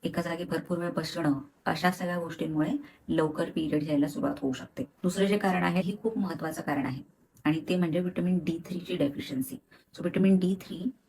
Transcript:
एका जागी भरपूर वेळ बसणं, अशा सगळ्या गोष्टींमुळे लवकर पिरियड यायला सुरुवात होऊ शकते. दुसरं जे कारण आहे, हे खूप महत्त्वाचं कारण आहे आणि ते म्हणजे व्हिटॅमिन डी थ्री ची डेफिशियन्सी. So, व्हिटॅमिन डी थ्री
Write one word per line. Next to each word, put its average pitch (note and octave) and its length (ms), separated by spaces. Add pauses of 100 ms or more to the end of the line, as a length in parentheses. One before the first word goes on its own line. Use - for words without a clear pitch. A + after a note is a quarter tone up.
एका - 200
जागी E3+ 220
भरपूर F3+ 340
वेळ F3 120
बसणं, D#3+ 420 (340)
अशा E3 240
सगळ्या F3+ 280
गोष्टींमुळे D#3+ 520 (380)
लवकर D#3+ 360
पिरियड D3+ 380
यायला D3 260
सुरुवात C#3+ 320
होऊ C3+ 120
शकते. - 300
दुसरं F#3 420
जे G3+ 140
कारण F#3 240
आहे, F3 180
हे F#3 220
खूप A3+ 160
महत्त्वाचं E3 440
कारण C#3+ 240
आहे C3+ 160 (420)
आणि D#3 240
ते F3+ 80
म्हणजे F3 240
व्हिटॅमिन F3+ 420
डी E3 240
थ्री F#3 120
ची F3+ 180
डेफिशियन्सी. - 600 (380)
So, - 60
व्हिटॅमिन F#3 380
डी F#3 160
थ्री F#3+ 360 (180)